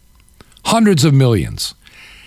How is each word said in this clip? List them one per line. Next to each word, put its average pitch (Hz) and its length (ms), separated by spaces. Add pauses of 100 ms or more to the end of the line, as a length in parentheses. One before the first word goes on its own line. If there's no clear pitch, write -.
(640)
hundreds 208 400
of 147 80
millions. 110 640 (520)